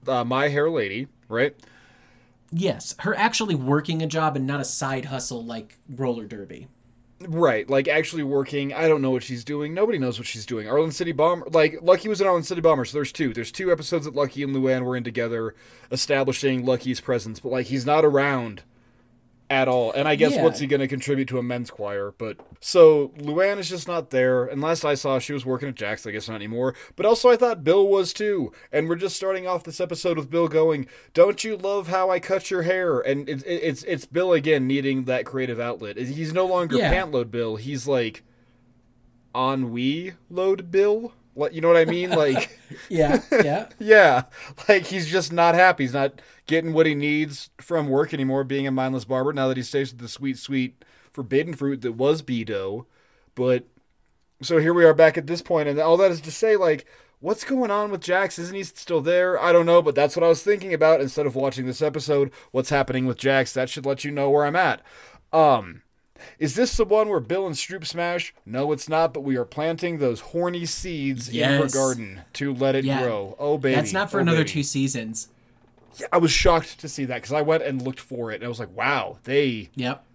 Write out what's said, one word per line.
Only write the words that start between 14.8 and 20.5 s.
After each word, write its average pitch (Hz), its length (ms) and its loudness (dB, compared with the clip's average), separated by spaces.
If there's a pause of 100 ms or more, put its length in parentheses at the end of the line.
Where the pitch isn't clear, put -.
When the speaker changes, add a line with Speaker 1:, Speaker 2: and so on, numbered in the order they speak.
Speaker 1:
were 127 120 -2
in 120 60 -6
together, 117 500 -4 (380)
establishing 131 760 0
Lucky's 127 340 -2
presence, 113 400 -6
but, 135 120 -10
like, 127 160 -2
he's 127 180 -4
not 151 180 4
around 139 600 0 (880)
at 131 160 2
all. 123 240 2
And 143 160 0
I 151 80 2
guess 151 160 4
Speaker 2:
Yeah. 143 120 0
Speaker 1:
what's 160 180 4